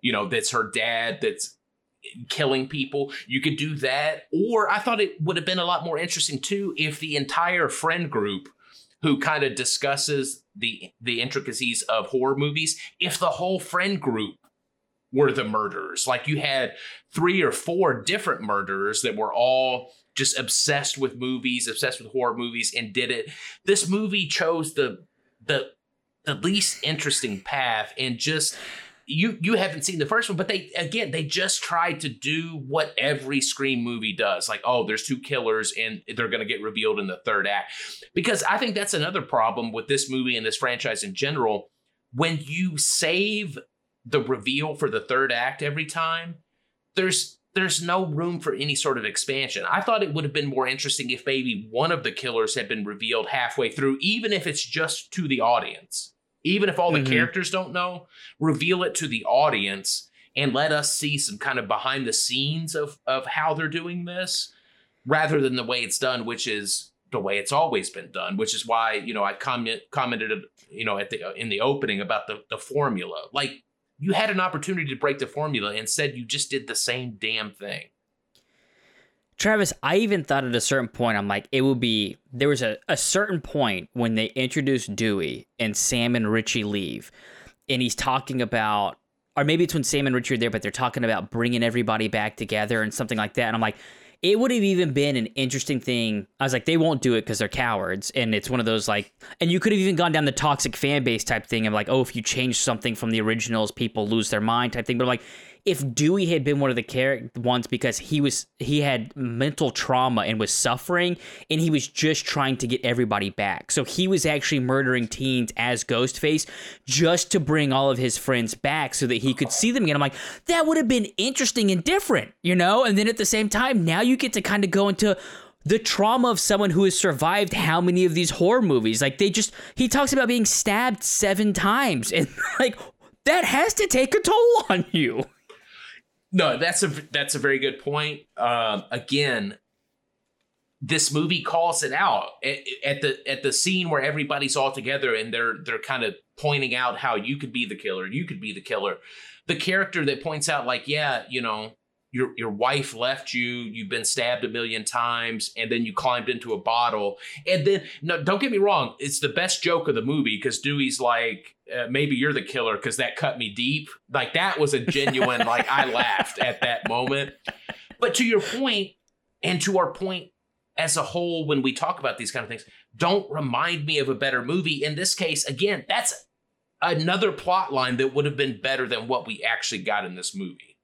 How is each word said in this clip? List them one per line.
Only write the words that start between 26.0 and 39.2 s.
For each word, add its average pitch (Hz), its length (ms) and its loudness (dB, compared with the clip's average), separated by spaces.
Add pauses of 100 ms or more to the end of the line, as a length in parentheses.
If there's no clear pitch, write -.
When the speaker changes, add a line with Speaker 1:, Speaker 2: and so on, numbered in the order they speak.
Speaker 1:
the 147 100 -2
least 185 480 0
interesting 131 580 -2
path, 120 560 -2
and 127 200 -4
just, 151 380 -2 (500)
you, 185 360 0
you 202 140 2
haven't 180 280 0
seen 175 160 -4
the 143 60 2
first 220 240 0
one, 185 80 -4
but 180 100 -2
they, 151 300 -4
again, 175 340 -4
they 156 140 -4
just 185 360 -2
tried 170 380 -2
to 156 100 -6
do 156 580 -6
what 151 300 0
every 131 440 0
Scream 131 420 0
movie 113 320 -4
does. 101 320 0
Like, 107 160 -4
"Oh, 120 240 2
there's 107 160 -2
two 127 160 -4
killers 113 580 -2
and 110 240 -4 (140)
they're 113 140 -2
gonna 110 160 -2
get 104 160 -4
revealed 107 380 -2
in 101 80 -4
the 92 180 -8
third 101 200 2
act." 101 280 -2 (420)
Because 196 280 0
I 202 140 2
think 233 180 -2
that's 202 180 -2
another 170 280 0